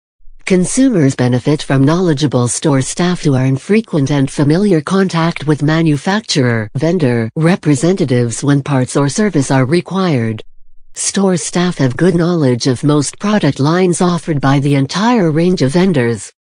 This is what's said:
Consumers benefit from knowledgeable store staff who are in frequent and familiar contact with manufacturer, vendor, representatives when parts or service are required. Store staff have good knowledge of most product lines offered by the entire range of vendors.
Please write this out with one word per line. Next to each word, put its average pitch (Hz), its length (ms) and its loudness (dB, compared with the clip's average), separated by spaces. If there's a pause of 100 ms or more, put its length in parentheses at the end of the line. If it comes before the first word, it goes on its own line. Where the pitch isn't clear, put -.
(440)
Consumers 185 680 2
benefit 127 480 0
from 135 220 2
knowledgeable 147 640 2
store 165 340 0
staff 175 400 -4
who 147 120 2
are 131 120 0
in 135 100 0
frequent 170 540 0
and 139 180 0
familiar 160 520 2
contact 165 640 -2
with 147 160 0
manufacturer, 147 1120 0
vendor, 127 640 0
representatives 151 1040 0
when 143 180 2
parts 135 360 -2
or 143 120 2
service 160 440 0
are 131 140 2
required. 156 760 -2 (520)
Store 190 420 -2
staff 175 420 -2
have 131 180 0
good 165 200 2
knowledge 160 500 0
of 127 160 -2
most 147 380 0
product 208 400 0
lines 175 400 2
offered 170 400 0
by 139 180 2
the 143 160 0
entire 180 560 0
range 170 320 2
of 131 80 2
vendors. 139 640 0 (100)